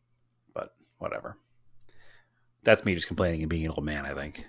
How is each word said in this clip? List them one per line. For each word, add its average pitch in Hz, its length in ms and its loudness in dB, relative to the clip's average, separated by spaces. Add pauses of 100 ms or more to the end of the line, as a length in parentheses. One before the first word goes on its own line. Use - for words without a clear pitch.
(520)
but - 220 -8 (240)
whatever. - 400 -8 (1300)
That's 110 200 8
me 98 100 4
just 82 140 -2
complaining 82 320 2
and 78 80 -2
being 80 160 0
an 78 80 -2
old - 120 -4
man, 73 200 -4
I 71 100 -6
think. 73 340 -8